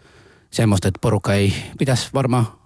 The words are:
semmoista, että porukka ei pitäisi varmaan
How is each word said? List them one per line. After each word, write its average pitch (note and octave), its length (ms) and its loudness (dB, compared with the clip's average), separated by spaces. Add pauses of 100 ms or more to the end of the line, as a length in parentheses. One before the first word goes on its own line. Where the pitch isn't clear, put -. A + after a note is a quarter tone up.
(520)
semmoista, G2+ 360 2
että F#2 140 -4
porukka G#2 320 0
ei G2+ 200 2 (260)
pitäisi B2+ 340 0
varmaan B2 340 0 (180)